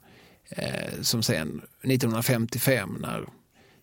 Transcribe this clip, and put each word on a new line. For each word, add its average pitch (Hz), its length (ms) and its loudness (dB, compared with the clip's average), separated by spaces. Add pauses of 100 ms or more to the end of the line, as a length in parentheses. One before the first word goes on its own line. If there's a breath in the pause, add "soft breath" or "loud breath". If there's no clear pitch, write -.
(500 soft breath)
eh, - 520 -6
som 120 220 2
sen 78 380 0 (220)
nittonhundrafemtiofem 117 1160 2
när - 260 -4 (580 soft breath)